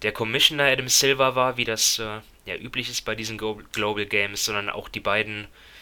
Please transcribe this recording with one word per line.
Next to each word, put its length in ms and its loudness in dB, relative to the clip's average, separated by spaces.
der 100 2
Commissioner 520 2
Adam 240 2
Silver 460 4
war, 220 2
wie 80 -2
das, 340 0
äh, 220 -6
ja, 120 -8
üblich 340 -6
ist 120 -6
bei 120 -4
diesen 240 -6
Glo-, 240 -6
Global 320 0
Games, 400 0
sondern 240 -2
auch 200 -8
die 120 -10
beiden 460 -2